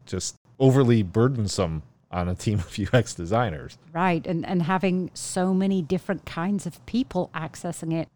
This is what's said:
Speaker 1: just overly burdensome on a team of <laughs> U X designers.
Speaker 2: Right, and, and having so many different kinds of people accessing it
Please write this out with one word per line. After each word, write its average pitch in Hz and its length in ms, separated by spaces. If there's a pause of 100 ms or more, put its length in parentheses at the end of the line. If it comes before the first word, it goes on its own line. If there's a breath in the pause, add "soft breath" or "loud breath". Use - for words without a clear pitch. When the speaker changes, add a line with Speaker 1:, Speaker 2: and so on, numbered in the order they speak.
Speaker 1:
just - 300 (220)
overly 127 440
burdensome 98 800 (280)
on 90 180
a 90 60
team 104 240
of - 200
<laughs> - 0
U 98 140
X 120 220
designers. 87 640 (140)
Speaker 2:
Right, 170 340
and, 165 200
and 180 160
having 185 520
so 190 380
many 190 300
different 175 420
kinds 185 420
of - 200
people 220 480
accessing 165 580
it 160 240